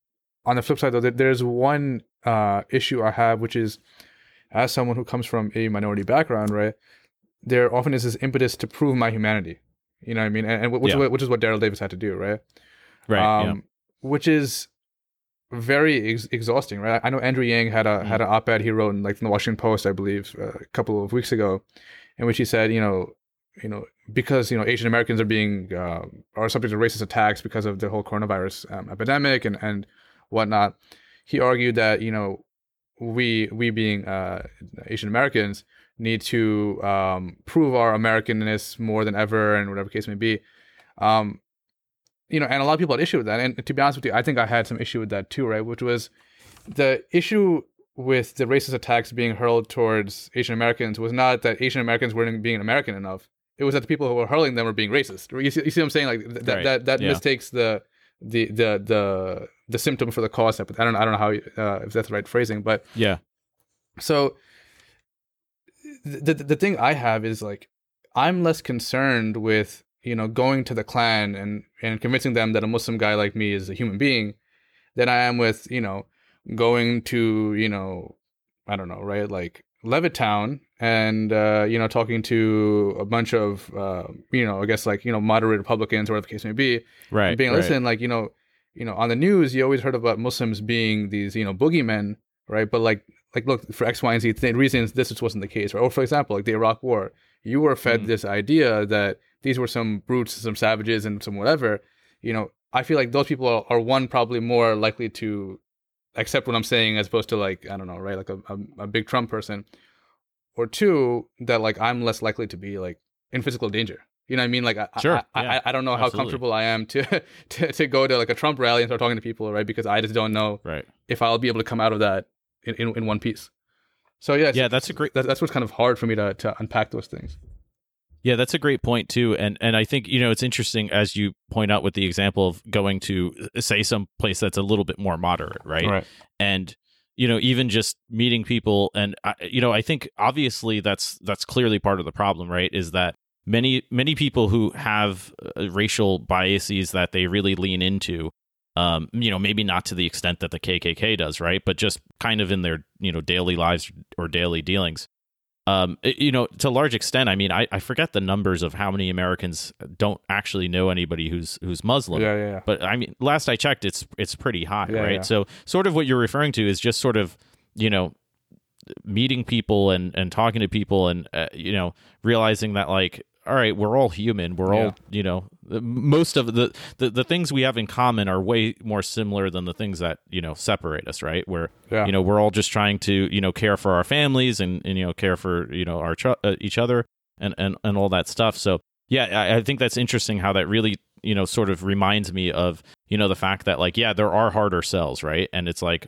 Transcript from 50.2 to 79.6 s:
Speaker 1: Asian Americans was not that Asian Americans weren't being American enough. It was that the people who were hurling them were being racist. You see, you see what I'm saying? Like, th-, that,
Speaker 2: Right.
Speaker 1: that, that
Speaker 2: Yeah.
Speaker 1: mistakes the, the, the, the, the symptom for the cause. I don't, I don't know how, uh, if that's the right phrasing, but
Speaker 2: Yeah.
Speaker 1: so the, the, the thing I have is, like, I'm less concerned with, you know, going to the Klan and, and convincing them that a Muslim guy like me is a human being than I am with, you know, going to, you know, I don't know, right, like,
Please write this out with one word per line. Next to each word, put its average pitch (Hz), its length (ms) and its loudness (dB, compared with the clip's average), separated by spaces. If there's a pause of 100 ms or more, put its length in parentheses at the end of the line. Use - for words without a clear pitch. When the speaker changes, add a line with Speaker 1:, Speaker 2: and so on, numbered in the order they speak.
Speaker 1:
Asian 123 180 -2
Americans 117 480 0
was 113 120 -4
not 127 300 2
that 117 200 0
Asian 131 180 0
Americans 117 340 0
weren't 113 280 0
being 113 180 -2
American 113 340 0
enough. 95 340 -10 (280)
It 143 80 -2
was 139 100 2
that 139 60 0
the 113 60 -6
people 143 220 0
who 120 60 0
were 120 120 2
hurling 143 300 2
them 117 100 0
were 113 80 0
being 104 160 0
racist. 127 420 -2 (100)
You 139 80 2
see, 156 140 0
you 147 60 0
see 165 100 2
what 156 60 2
I'm 139 40 -2
saying? 143 160 2
Like, 117 140 -2
th-, 117 240 -10
that, 127 100 0
Speaker 2:
Right. 92 100 -2
Speaker 1:
that, 131 200 0
that 131 160 2
Speaker 2:
Yeah. 101 80 0
Speaker 1:
mistakes - 420 0
the, 113 320 0 (380)
the, 110 300 0
the, 107 340 2
the, 98 640 0 (200)
the 113 100 -2
symptom 127 320 -2
for 117 100 -4
the 110 80 0
cause. 113 320 2
I 101 40 -8
don't, 113 320 0
I 107 80 2
don't 113 80 2
know 104 60 2
how, 107 120 2
uh, 104 560 -4
if 107 80 -12
that's 110 140 0
the 107 60 -4
right 104 140 -4
phrasing, 107 340 0
but 107 220 0 (100)
Speaker 2:
Yeah. 104 240 2 (800)
Speaker 1:
so 143 380 2 (1700)
the, 143 300 -2
the, 151 100 -8
the 143 120 0
thing 196 220 0
I 123 140 4
have 117 320 0
is, 113 180 -4
like, 101 260 -12 (460)
I'm 170 280 2
less 160 180 2
concerned 120 800 0
with, 107 440 0 (200)
you 120 120 -4
know, 110 140 -2
going 127 360 2
to 123 100 -6
the 113 100 -2
Klan 110 500 0
and, 101 300 -8 (180)
and 110 180 -4
convincing 127 340 0
them 113 180 2
that 110 120 2
a - 40 -2
Muslim 113 300 -2
guy 104 160 2
like 104 200 0
me 107 180 0
is 95 160 -4
a 95 60 -8
human 101 240 -4
being 117 360 0 (640)
than 123 120 2
I 123 100 4
am 123 200 2
with, 113 320 0
you 123 100 -4
know, 98 260 -6 (480)
going 120 480 4
to, 110 520 0
you 110 140 2
know, 95 480 -8 (500)
I 104 100 -4
don't 92 120 -8
know, 92 140 -12
right, 101 280 -4
like, 90 340 -8 (200)